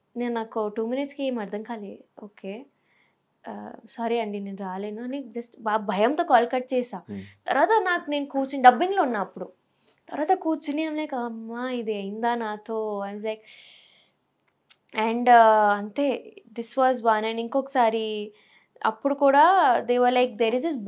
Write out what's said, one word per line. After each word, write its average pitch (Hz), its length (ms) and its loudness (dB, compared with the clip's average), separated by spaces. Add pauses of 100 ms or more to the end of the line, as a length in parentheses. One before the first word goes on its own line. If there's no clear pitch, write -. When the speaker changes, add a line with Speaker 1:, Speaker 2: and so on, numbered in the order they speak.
(160)
Speaker 1:
నేను 240 180 -4
నాకు 220 340 -4
టూ 220 180 -6
మినిట్స్‌కి 277 380 -4
ఏం 254 140 -2
అర్థం 214 240 -8
కాలే. 214 420 -12 (200)
ఓకే. 208 420 -14 (840)
ఆ, 208 240 -14 (160)
"సారీ 233 300 -2
అండి, 208 220 -4
నేను 196 200 -10
రాలేను" 202 420 -8
అని 269 220 -8
just 233 340 -12
బా 220 180 0
భయంతో 214 480 2
కాల్ 240 280 4
కట్ 254 220 -4
చేసా. 247 360 -4
Speaker 2:
Hmm. 202 100 -10 (280)
Speaker 1:
తర్వాత 277 200 4 (140)
నాకు 349 280 -2
నేను 285 160 -2
కూర్చుని, 269 360 -4
డబ్బింగ్‌లో 330 400 4
ఉన్నా 233 180 -2
అప్పుడు. 185 320 -10 (580)
తర్వాత 302 220 -2
కూర్చుని 320 560 -2
I'm 302 80 -6
like, 302 180 -6
"అమ్మా, 233 560 -8
ఇది 226 240 -4
అయిందా 214 400 -2
నాతో?" 214 760 -6
I 202 40 -10
was 208 100 -10
like, 220 140 -6 (1600)
and, 233 300 0
ఆ, 220 460 8
అంతే, 214 600 -4 (160)
this 233 200 -8
was 262 220 2
one. 220 360 2
And 226 100 -4
ఇంకొకసారి 226 920 -2 (520)
అప్పుడు 220 300 0
కూడా 285 640 6 (100)
they 247 120 2
were 247 160 4
like, 247 220 2
"There 226 240 2
is - 60 -2
this 285 220 -4